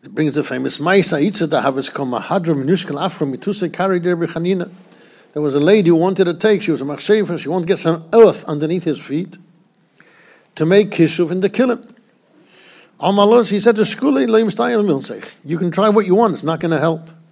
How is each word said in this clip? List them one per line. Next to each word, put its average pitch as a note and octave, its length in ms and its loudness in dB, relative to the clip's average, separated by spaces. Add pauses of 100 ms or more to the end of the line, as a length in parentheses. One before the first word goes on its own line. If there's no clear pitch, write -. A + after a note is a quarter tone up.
It - 100 -20
brings C#3 220 -2
the D3 80 -2
famous C3 360 -6
Ma'aseh, E3+ 460 0
Yitzhak F3 220 -2
Dahavas C3 440 -2
Kol C#3+ 140 -6
Mahadra D#3+ 480 -2
Minushkel C#3+ 480 -2
Afro F3+ 260 -4
Mituse F#3 440 -6
Kari F#3 280 -2
Der F3 160 0
Bechanina. E3+ 540 -4 (640)
There D3+ 80 -4
was C#3+ 140 0
a C#3+ 40 2
lady F3 300 4
who F3 80 6
wanted F#3 280 2
to E3+ 100 -2
take, G#3 260 2
she E3+ 100 -4
was C#3 80 -2
a C3 60 -8
machshefa, F3 520 -2
she C3 120 -8
wanted F3 160 -2
to F3+ 80 0
get E3+ 60 -2
some E3 340 -2
earth G#3+ 320 6
underneath D#3 400 -4
his D3 160 -4
feet D#3+ 340 -8 (1200)
to D#3 100 0
make G3+ 260 4
kishuv E3 380 0
in F#3 120 -4
the G3+ 80 0
kilim. B3 420 -2 (1120)
Amalos, G3+ 480 4
he G3+ 100 0
said A3 160 4
to G#3+ 60 0
Shkuli, C4 480 0
"Lo A3 120 4
Yimstayel A3+ 440 0
Milsech." B2 480 -4 (100)
You D#3 140 -6
can F3 140 -2
try G#3 180 2
what G#3 160 2
you F3+ 100 2
want, G#3+ 200 2
it's - 80 -12
not D#3+ 180 -4
gonna E3 180 -2
help. E3 300 -2 (220)